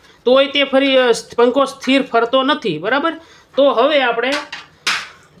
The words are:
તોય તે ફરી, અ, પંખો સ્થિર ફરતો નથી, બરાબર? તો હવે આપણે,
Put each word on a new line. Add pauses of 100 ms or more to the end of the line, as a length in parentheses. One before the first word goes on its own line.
(260)
તોય
તે
ફરી,
અ, (240)
પંખો
સ્થિર
ફરતો
નથી,
બરાબર? (440)
તો
હવે
આપણે, (1080)